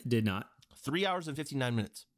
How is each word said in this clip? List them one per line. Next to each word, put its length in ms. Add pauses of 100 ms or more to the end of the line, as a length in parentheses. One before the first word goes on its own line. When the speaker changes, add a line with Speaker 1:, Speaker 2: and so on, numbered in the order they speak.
Speaker 1:
did 200
not. 240 (340)
Speaker 2:
Three 220
hours 220
and 80
fifty-nine 380
minutes. 300 (140)